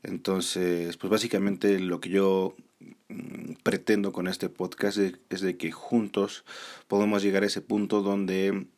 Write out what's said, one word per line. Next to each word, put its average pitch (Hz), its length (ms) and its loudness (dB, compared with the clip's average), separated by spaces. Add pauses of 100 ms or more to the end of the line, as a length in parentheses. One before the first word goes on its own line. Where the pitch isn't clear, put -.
Entonces, 87 920 -2
pues 98 140 -4
básicamente 101 680 2
lo 90 200 -2
que - 100 -8
yo, 95 460 2 (520)
mm, - 460 -10 (100)
pretendo 101 480 2
con 90 160 -4
este 92 200 -4
podcast 98 500 -2
es, 92 200 2 (100)
es 92 120 -6
de 92 160 0
que 82 160 -6
juntos 104 720 -2 (420)
podamos 101 360 2
llegar 98 200 2
a 104 40 2
ese 101 140 -2
punto 104 420 0
donde 98 640 0 (120)